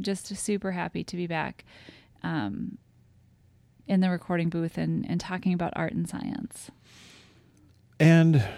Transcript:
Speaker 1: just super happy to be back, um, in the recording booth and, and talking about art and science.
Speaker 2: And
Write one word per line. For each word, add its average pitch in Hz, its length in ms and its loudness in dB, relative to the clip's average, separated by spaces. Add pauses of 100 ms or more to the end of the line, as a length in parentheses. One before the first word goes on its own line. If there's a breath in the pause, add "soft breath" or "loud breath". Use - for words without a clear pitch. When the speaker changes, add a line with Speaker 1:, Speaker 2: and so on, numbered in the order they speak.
Speaker 1:
just 196 360 -6
super 196 360 -2
happy 170 320 -4
to - 120 -10
be 175 100 -4
back, 156 380 -6 (580 loud breath)
um, 123 560 -4 (1080)
in 190 140 2
the 185 100 2
recording 170 380 -2
booth 165 300 -4
and, 165 300 -2
and 170 120 -2
talking 185 320 -2
about 175 220 -2
art - 180 -4
and 170 160 -2
science. - 600 -8 (1300 soft breath)
Speaker 2:
And 165 440 8 (160 loud breath)